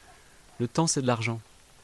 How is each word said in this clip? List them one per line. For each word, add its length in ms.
Le 80
temps, 200
c'est 140
de 60
l'argent. 320